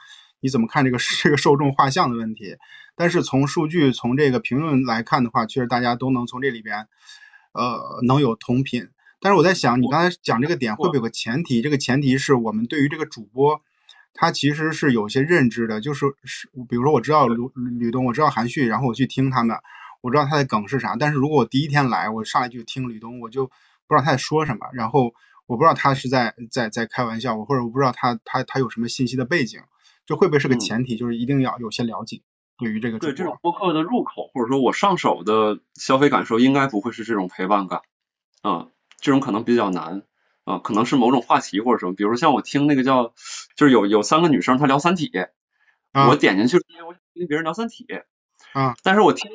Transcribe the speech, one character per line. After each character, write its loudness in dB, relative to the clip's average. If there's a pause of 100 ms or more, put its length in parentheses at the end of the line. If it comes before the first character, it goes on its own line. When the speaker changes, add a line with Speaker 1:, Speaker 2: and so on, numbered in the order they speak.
(420)
Speaker 1:
你 -2
怎 0
么 0
看 0
这 2
个， -2
<laughs> -2
这 4
个 4
受 4
众 0
画 2
像 0
的 -6
问 -6
题。 -14 (400)
但 0
是 0
从 0
数 -2
据， 2
从 -4
这 2
个 -2
评 -4
论 0
来 -2
看 0
的 0
话， 0
确 -4
实 -2
大 -2
家 0
都 -4
能 -2
从 -14
这 -2
里 -8
边， -8 (640)
呃， -6
能 4
有 2
同 -2
频。 -6 (320)
但 2
是 6
我 8
在 6
想， 2
你 2
刚 2
才 -2
讲 0
这 0
个 -2
点 -4
会 -2
不 0
会 -2
有 2
个 -4
前 -4
提， 0
Speaker 2:
我 0
Speaker 1:
这 -4
个 2
前 0
提 2
是 2
我 0
们 -2
对 -2
于 2
这 -6
个 -4
主 -14
播， 0 (520)
他 2
其 0
实 -2
是 2
有 0
些 0
认 4
知 -2
的， -6
就 -6
是， -2 (180)
是， -14 (220)
比 -2
如 0
说 4
我 4
知 -4
道 6
吕， 0
Speaker 2:
对。 -4 (320)
Speaker 1:
吕 -2
东， -2
我 -2
知 -2
道 4
韩 -2
旭， -2
然 -2
后 0
我 0
去 0
听 0
他 0
们， -2 (480)
我 -2
知 2
道 4
他 0
的 2
梗 -4
是 -4
啥， -4
但 0
是 -4
如 2
果 2
我 4
第 0
一 -4
天 0
来， -2
我 -8
上 -2
来 -2
就 -14
听 -10
吕 -12
东， -16
我 -12
就 -6
不 -6
知 6
道 4
他 2
在 2
说 -2
什 -4
么， -12
然 -6
后 2 (360)
我 -4
不 2
知 6
道 6
他 2
是 -6
在， 0 (160)
在， -2
在 -4
开 -4
玩 -6
笑， -6
或 -2
者 -2
我 -6
不 -2
知 2
道 2
他， -2
他， -4
他 -4
有 0
什 -8
么 -2
信 -2
息 -6
的 -2
背 0
景， -10 (460)
这 -4
会 4
不 0
会 4
是 0
个 2
前 -2
提， -4
Speaker 2:
嗯。 -4
Speaker 1:
就 -6
是 -4
一 -4
定 0
要 -2
有 -10
些 -6
了 -6
解， -14 (340)
对 -6
于 -4
这 -4
个 -10
主 -6
播。 -2
Speaker 2:
对， -12
这 -6
种 -6
播 -2
客 -2
的 0
入 -2
口， -10
或 -6
者 -2
说 0
我 2
上 0
手 0
的 0 (140)
消 0
费 4
感 2
受 2
应 6
该 2
不 -4
会 -6
是 -12
这 -4
种 -2
陪 -6
伴 2
感， -6 (640)
啊， -4 (320)
这 0
种 4
可 -2
能 -2
比 2
较 2
难， -6 (400)
啊， -4
可 -6
能 2
是 0
某 4
种 2
话 2
题 -4
或 0
者 2
什 -6
么。 -6
比 -4
如 0
像 2
我 0
听 0
那 4
个 2
叫， 0 (400)
就 4
是 8
有， 6
有 4
三 2
个 4
女 4
生 2
她 2
聊 4
三 0
体， -4 (840)
Speaker 1:
啊。 6
Speaker 2:
我 6
点 2
进 4
去 4
是 4
因 -20
为 -20
我 -18 (220)
听 -6
别 0
人 -2
聊 -4
三 -6
体。 -18 (640)
Speaker 1:
啊。 -2
Speaker 2:
但 2
是 6
我 6
听 -8